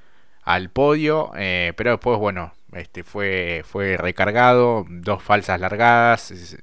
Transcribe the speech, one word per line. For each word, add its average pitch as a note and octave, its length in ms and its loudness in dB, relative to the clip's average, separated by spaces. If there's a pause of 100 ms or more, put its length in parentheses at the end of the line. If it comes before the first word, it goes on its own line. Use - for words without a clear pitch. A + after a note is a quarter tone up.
(440)
al F#2 280 -2
podio, D3+ 640 0
eh, F2+ 380 -2
pero A2+ 160 0
después, A#2 260 0
bueno, F#2+ 360 -4 (200)
este, F2 300 -14
fue, F#2 640 -4
fue G2 320 -4
recargado, A2 920 2
dos F2 320 -6
falsas G2 380 0
largadas, A#2 720 2
es, F2 320 -18